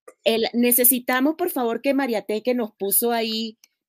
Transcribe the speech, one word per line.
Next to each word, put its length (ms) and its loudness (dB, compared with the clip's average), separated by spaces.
el, 280 2
necesitamos, 840 2
por 120 -2
favor, 320 -2
que 120 2
María 300 -2
T, 200 -4
que 100 0
nos 200 -4
puso 400 -2
ahí, 440 -4